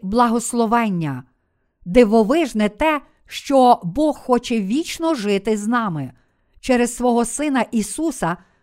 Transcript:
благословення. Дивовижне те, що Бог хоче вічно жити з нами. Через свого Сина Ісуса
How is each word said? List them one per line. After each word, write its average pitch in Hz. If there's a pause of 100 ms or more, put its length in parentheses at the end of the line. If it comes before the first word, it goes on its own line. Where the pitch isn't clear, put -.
благословення. 220 (600)
Дивовижне 220
те, 294 (260)
що 254
Бог 269
хоче 240
вічно 311
жити 208
з 208
нами. 202 (480)
Через 240
свого 240
Сина 277
Ісуса 220 (260)